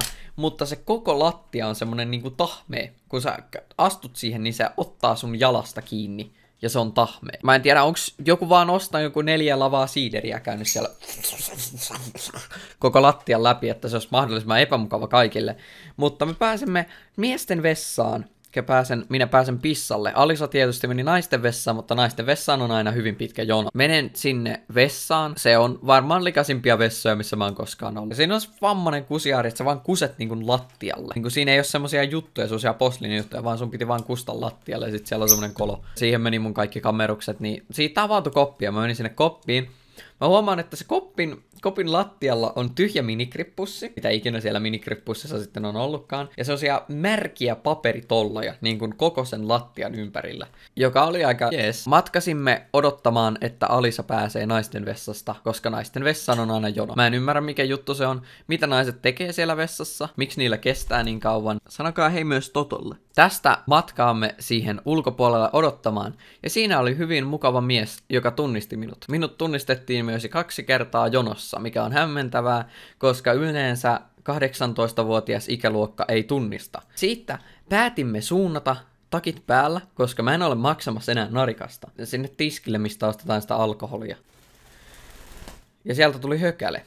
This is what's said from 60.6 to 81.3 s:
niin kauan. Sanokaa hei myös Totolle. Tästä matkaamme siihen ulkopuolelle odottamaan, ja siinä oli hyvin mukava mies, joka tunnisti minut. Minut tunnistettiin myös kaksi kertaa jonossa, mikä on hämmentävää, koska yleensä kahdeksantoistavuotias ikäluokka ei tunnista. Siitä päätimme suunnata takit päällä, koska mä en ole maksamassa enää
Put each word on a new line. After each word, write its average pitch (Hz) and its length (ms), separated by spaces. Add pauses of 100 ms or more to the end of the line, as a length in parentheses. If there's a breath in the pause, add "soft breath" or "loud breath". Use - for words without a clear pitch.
niin 113 180
kauan. 110 480
Sanokaa 160 400
hei 165 160
myös 135 260
Totolle. - 460 (180)
Tästä 156 520
matkaamme 120 720
siihen 110 460
ulkopuolelle 123 680
odottamaan, 107 600 (280 loud breath)
ja - 80
siinä 208 280
oli 127 180
hyvin 160 300
mukava 139 340
mies, 120 380 (120)
joka 123 200
tunnisti 120 460
minut. 110 320
Minut 156 300
tunnistettiin 131 640
myös 113 260
kaksi 175 320
kertaa 120 460
jonossa, 117 500
mikä 113 260
on 113 80
hämmentävää, 127 760 (300 loud breath)
koska 127 340
yleensä 127 680 (220)
kahdeksantoistavuotias 117 1300
ikäluokka 107 600
ei 113 140
tunnista. 113 600 (120)
Siitä 220 440 (300 soft breath)
päätimme 196 520
suunnata 160 560 (340)
takit 165 360
päällä, 147 340 (140)
koska 123 280
mä 127 120
en 170 80
ole 156 120
maksamassa 120 580
enää 110 180